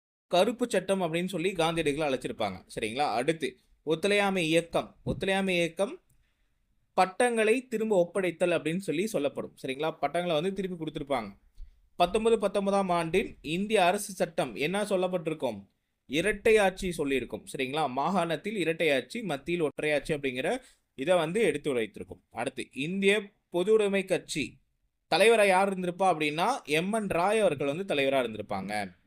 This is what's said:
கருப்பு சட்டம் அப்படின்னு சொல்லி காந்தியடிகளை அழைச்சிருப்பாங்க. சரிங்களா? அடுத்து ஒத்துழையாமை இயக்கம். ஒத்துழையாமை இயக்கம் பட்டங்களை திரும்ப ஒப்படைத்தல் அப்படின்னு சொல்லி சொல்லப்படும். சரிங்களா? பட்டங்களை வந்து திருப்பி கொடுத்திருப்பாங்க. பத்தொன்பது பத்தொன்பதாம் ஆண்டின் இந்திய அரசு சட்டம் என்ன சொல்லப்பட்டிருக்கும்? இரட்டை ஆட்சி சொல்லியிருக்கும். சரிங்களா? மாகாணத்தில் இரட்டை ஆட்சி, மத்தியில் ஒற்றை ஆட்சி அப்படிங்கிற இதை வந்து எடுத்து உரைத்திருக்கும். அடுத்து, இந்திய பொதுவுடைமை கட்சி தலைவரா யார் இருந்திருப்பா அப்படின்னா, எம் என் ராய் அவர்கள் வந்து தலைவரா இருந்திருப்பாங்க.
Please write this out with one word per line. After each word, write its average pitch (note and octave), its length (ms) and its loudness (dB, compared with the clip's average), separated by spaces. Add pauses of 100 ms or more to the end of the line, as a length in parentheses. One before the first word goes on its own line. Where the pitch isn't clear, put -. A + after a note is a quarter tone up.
(260)
கருப்பு A3+ 440 2
சட்டம் F#3+ 320 0
அப்படின்னு E3+ 260 -2
சொல்லி F#3 240 -2
காந்தியடிகளை D#3+ 560 0
அழைச்சிருப்பாங்க. A2+ 680 -4
சரிங்களா? A#2+ 380 -2
அடுத்து C#3 460 -2 (240)
ஒத்துழையாமை F#3+ 640 2
இயக்கம். D#3+ 580 0
ஒத்துழையாமை F#3+ 500 0
இயக்கம் F3 460 0 (920)
பட்டங்களை A3+ 760 2
திரும்ப A3 280 0
ஒப்படைத்தல் F3 540 2
அப்படின்னு E3 280 0
சொல்லி F3+ 280 -2
சொல்லப்படும். C#3+ 560 -4
சரிங்களா? D3 360 -4
பட்டங்களை E3+ 420 0
வந்து F#3+ 120 -2
திருப்பி F#3 320 -6
கொடுத்திருப்பாங்க. C#3 540 -4 (580)
பத்தொன்பது A3 420 2
பத்தொன்பதாம் G3 500 0
ஆண்டின் E3+ 520 0
இந்திய F#3+ 440 2
அரசு G3+ 280 2
சட்டம் E3 420 -4
என்ன D#3+ 280 -2
சொல்லப்பட்டிருக்கும்? E3 840 -2 (400)
இரட்டை G3+ 500 2
ஆட்சி F#3+ 320 2 (100)
சொல்லியிருக்கும். C3 480 -2 (100)
சரிங்களா? C#3 340 -2
மாகாணத்தில் E3+ 680 -2
இரட்டை D#3+ 360 0
ஆட்சி, C#3 300 -2
மத்தியில் E3+ 380 -4
ஒற்றை D3+ 320 -2
ஆட்சி D3 220 -2
அப்படிங்கிற C#3 440 -2 (360)
இதை D#3+ 220 2
வந்து E3+ 240 0
எடுத்து D3 340 0
உரைத்திருக்கும். G#2 560 -6
அடுத்து, A#2+ 420 -8
இந்திய G3 580 0 (220)
பொதுவுடைமை G3 520 2
கட்சி - 560 -4 (540)
தலைவரா G#3 320 6
யார் G3 220 4
இருந்திருப்பா F#3 400 -2
அப்படின்னா, E3 560 0
எம் E3 280 -2
என் A3 160 -2
ராய் F3+ 300 0
அவர்கள் D3+ 280 0
வந்து F3 280 -4
தலைவரா C3+ 260 2
இருந்திருப்பாங்க. G#2 720 -6 (120)